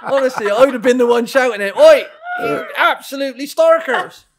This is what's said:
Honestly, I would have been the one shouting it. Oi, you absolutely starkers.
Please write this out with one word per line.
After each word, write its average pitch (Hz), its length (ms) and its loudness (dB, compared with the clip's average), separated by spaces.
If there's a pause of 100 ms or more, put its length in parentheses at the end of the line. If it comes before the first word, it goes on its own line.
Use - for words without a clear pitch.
Honestly, 247 480 -2
I 208 140 0
would 277 100 2
have 240 80 -8
been 247 160 2
the 247 80 2
one 240 200 0
shouting 247 340 -2
it. 196 160 -6
Oi, 285 280 6 (360)
you - 260 -6 (100)
absolutely 277 720 -4
starkers. 330 800 -2 (140)